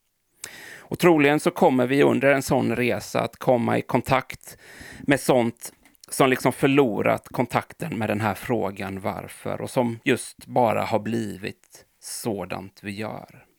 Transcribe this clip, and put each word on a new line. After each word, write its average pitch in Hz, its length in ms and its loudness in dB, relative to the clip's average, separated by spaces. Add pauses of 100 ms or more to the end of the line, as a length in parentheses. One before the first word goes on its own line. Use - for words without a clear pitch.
(760)
Och - 220 -10
troligen 151 420 6
så 175 100 0
kommer 131 360 4
vi 139 160 4
under 135 320 4
en 135 80 0
sån 117 340 0
resa 117 440 -2
att 117 160 -4
komma 117 420 2
i 117 40 -2
kontakt - 760 -2 (420)
med 143 200 0
sånt 120 520 0 (360)
som 135 220 2
liksom 127 220 0
förlorat 113 760 2
kontakten - 720 -4
med 120 120 -2
den 107 100 -2
här 104 140 0
frågan 98 640 -6
varför 101 600 -8
och 113 100 -10
som 120 340 -2
just - 420 -4
bara 113 380 0
har 104 140 -2
blivit 104 840 -8 (160)
sådant 95 840 -8
vi 101 80 -8
gör. - 560 -12 (120)